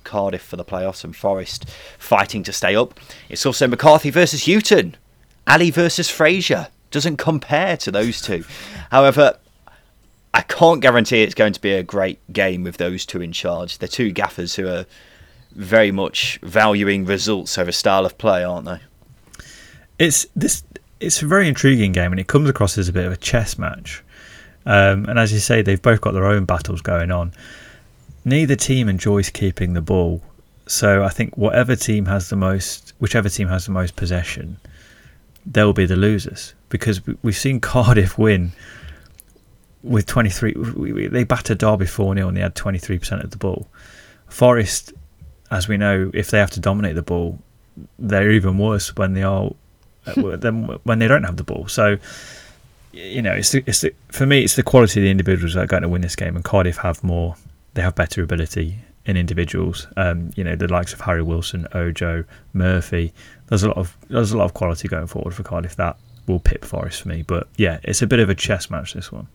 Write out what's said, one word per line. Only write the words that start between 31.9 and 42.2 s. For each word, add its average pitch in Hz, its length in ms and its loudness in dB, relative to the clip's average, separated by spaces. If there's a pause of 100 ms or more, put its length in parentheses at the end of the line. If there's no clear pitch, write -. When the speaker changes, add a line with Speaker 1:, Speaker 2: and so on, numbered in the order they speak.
Speaker 2:
has 95 240 -2
the 104 80 -2
most, 95 640 -4
whichever 104 300 0
team 95 200 -2
has 90 160 -2
the 98 60 -8
most 92 260 -2
possession, 87 600 -6 (880)
they'll 107 280 4
be 95 120 2
the 90 120 0
losers, - 560 -2 (160)
because - 360 -2
we, - 160 -6
we've 107 160 -2
seen 135 220 -2
Cardiff 110 580 2
win 95 360 2 (1300)
with 113 220 2
twenty-three, 110 480 0 (220)
we, - 180 -6
we, 101 140 -4
they 123 160 0
battered 117 360 0
Derby 107 260 2
four 98 300 -2
nil 95 140 0